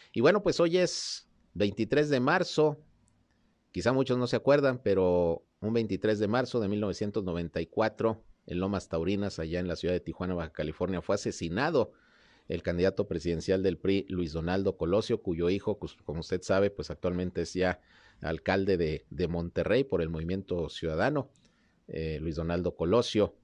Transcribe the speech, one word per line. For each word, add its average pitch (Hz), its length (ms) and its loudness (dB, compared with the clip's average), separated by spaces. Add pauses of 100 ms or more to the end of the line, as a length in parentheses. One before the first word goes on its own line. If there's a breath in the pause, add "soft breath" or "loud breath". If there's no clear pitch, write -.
(120 loud breath)
Y - 80 -2
bueno, 180 240 4
pues 165 160 2
hoy 170 180 4
es - 500 -2 (240)
veintitrés 113 580 0
de 135 100 2
marzo, 151 600 2 (920)
quizá 92 200 0
muchos 131 260 2
no 123 100 0
se 127 80 0
acuerdan, 135 480 4
pero 90 600 4 (160)
un 110 140 -2
veintitrés 107 460 0
de 104 80 2
marzo 123 320 0
de 101 80 0
mil 104 120 0
novecientos 104 440 -2
noventa 85 360 -4
y 85 60 -4
cuatro, 110 560 0 (260)
en 87 120 -4
Lomas 98 280 -2
Taurinas, 95 520 -2
allá 82 180 -2
en 90 80 -2
la 87 80 -2
ciudad 85 180 -2
de 90 60 0
Tijuana, 90 360 -6
Baja 82 180 -6
California, 85 500 -4
fue 101 140 -2
asesinado 117 800 -2 (520 soft breath)
el - 160 -4
candidato 90 460 0
presidencial 87 520 0
del 92 160 2
pri, 98 320 0
Luis 87 240 -4
Donaldo 90 440 0
Colosio, 101 440 0
cuyo 85 300 0
hijo, 98 300 -2
pues, - 240 -10
como 80 160 -6
usted 90 220 -4
sabe, 98 280 2
pues 90 220 -10
actualmente 90 500 -2
es - 120 -8
ya 90 260 0 (400 soft breath)
alcalde 95 560 0
de, 78 340 0
de 80 160 -2
Monterrey 85 560 0
por 92 180 -2
el 82 100 -2
Movimiento 85 580 -4
Ciudadano, 104 600 -2 (600 soft breath)
eh, 80 320 -6
Luis 80 160 -6
Donaldo 85 400 -2
Colosio 101 680 2